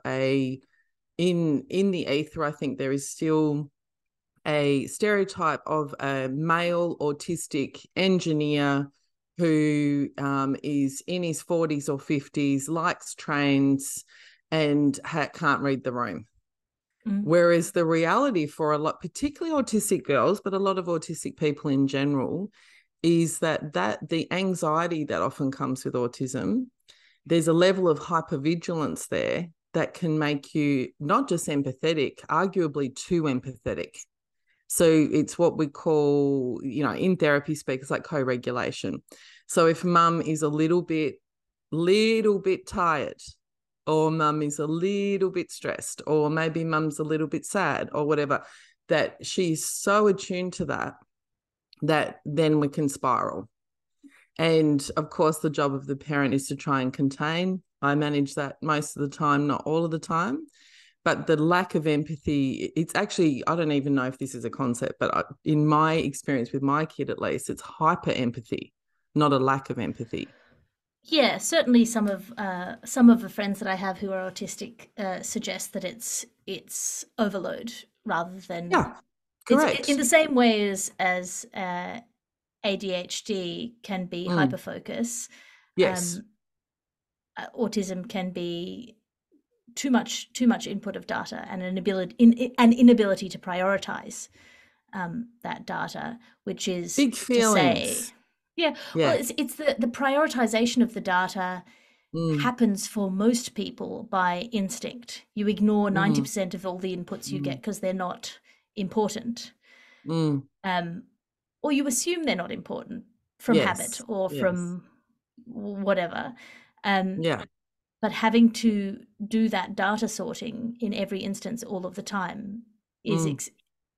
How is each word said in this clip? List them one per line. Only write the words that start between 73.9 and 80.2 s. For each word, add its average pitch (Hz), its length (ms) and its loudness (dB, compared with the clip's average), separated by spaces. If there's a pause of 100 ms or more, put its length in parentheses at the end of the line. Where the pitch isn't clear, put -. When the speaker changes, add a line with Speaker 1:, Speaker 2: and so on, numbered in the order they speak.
Speaker 2:
who 196 140 -6
are 185 180 -4
autistic, - 680 -12
uh, 185 280 -6
suggest 196 500 -8
that 185 100 -6
it's, - 400 -8 (220)
it's - 580 -8 (140)
overload 202 560 -4 (320)
rather 180 340 -4
than 175 300 -10
Speaker 1:
Yeah, 330 220 2
Speaker 2:
it's - 80 -20 (480)
Speaker 1:
correct. 277 420 4
Speaker 2:
in 285 80 2
the 294 80 0
same 311 300 4